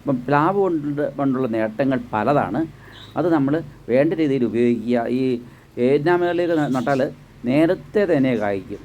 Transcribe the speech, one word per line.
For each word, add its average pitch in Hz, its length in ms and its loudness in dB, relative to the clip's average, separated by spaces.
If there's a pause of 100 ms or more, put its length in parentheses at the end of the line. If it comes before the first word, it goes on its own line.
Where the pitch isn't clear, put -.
അപ്പം 139 160 -2 (100)
പ്ലാവ് 156 380 2
കൊണ്ട്, 147 400 -2 (140)
കൊണ്ടുള്ള 131 380 0
നേട്ടങ്ങൾ 123 420 -2 (140)
പലതാണ്. 113 480 0 (580)
അത് 165 180 0
നമ്മൾ 143 260 0 (300)
വേണ്ട 147 280 4
രീതിയിൽ 135 300 2
ഉപയോഗിക്കുക. 117 560 0 (140)
ഈ - 20 0 (540)
വിയറ്റ്നാം 147 440 2
മേഖലയിലേക്ക് 175 400 0
ന-, 143 160 0
നട്ടാൽ 131 240 0 (500)
നേരത്തെ 170 520 2 (100)
തന്നെ 131 300 2
കായ്ക്കും 98 420 -6